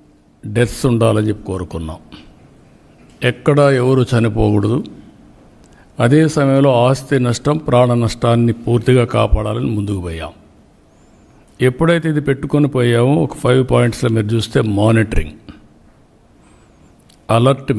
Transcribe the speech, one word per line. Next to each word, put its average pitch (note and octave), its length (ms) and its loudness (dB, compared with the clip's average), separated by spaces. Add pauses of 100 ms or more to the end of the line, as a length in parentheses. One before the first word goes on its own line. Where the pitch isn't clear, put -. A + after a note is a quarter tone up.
(440)
డెత్స్ A2+ 420 -2
ఉండాలని G#2+ 440 0
చెప్పి G#2+ 220 -8
కోరుకున్నాం. E2+ 480 -10 (1200)
ఎక్కడా C#3+ 440 2 (160)
ఎవరు B2+ 200 2 (100)
చనిపోకూడదు. G#2+ 680 0 (1160)
అదే C3 300 4
సమయంలో C#3 440 2 (160)
ఆస్తి C3+ 320 -2
నష్టం, B2 380 -2
ప్రాణ B2 360 2
నష్టాన్ని A#2 600 0
పూర్తిగా A#2+ 520 2
కాపాడాలని A2 720 -2
ముందుకు G2+ 260 -4
పోయాం. D#2+ 320 -10 (1300)
ఎప్పుడైతే D#3+ 500 0
ఇది D3 120 -2
పెట్టుకొని C#3+ 460 0
పోయామో A#2+ 460 0 (100)
ఒక C#3+ 200 -6
ఫైవ్ B2+ 280 2
పాయింట్స్‌లో A#2+ 440 0
మీరు G#2+ 120 -2
చూస్తే A2+ 340 -2 (160)
మానిటరింగ్, A2 580 0 (1900)
అలర్ట్ B2+ 500 0